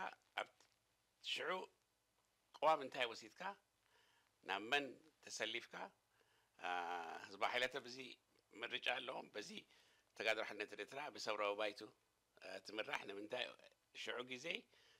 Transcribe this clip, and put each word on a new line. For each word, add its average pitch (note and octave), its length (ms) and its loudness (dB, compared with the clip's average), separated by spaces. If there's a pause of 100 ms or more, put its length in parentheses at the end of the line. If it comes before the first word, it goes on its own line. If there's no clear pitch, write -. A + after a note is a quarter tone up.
(380)
ኣብ - 120 0 (760)
ሽዑ C3 280 0 (1000)
ቅዋም D3+ 300 8
እንታይ B2+ 240 2
ወሲድካ A2 360 -4 (1040)
ናብ G2 160 2
መን C#3 240 4 (340)
ተሰሊፍካ? - 560 -2 (840)
አ፣ F2 100 -2 (520)
ህዝባዊ G2 280 0
ሓይላት B2+ 260 2
በዚ B2 220 -6 (560)
ምርጫ A#2+ 380 -2
ኣለዎም፣ B2+ 380 -2
በዚ G#2 200 -6 (680)
ተጋድሎ A2 280 4
ሓርነት G#2 280 -4
ኤርትራ G2+ 280 -6 (100)
ብሰብራዊ G#2 460 2
ባይቱ፣ G#2 260 0 (600)
አ፣ - 60 -12 (120)
ትምራሕ። A2 440 -2
ንምንታይ G#2+ 420 -4 (500)
ሽዑ A2+ 280 -4
ግዜ B2+ 220 -8 (540)